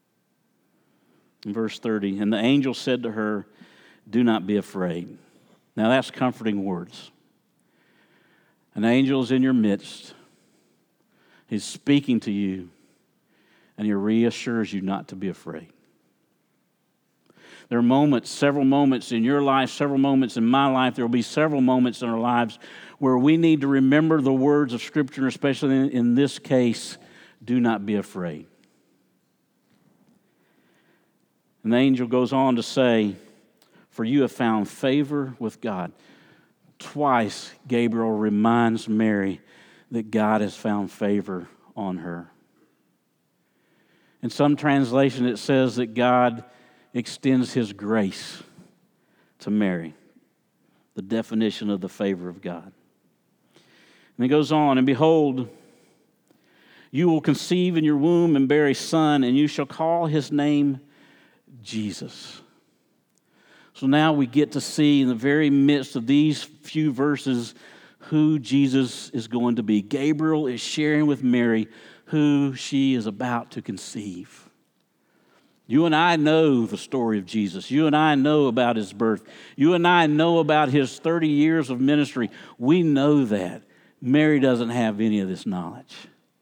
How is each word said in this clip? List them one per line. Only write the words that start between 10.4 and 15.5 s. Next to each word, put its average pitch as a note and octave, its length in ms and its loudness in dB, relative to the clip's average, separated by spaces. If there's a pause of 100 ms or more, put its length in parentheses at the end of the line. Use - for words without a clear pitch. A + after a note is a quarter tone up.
He's G#2 160 -6
speaking C3+ 560 0
to A2 120 -8
you, F#2+ 380 -4 (1080)
and G#2+ 120 -6
he G#2 60 0
reassures A2 800 -2
you G2 100 -6
not F#2+ 260 -6
to F#2+ 80 -16
be F#2 140 -8
afraid. D#2+ 400 -14 (2000)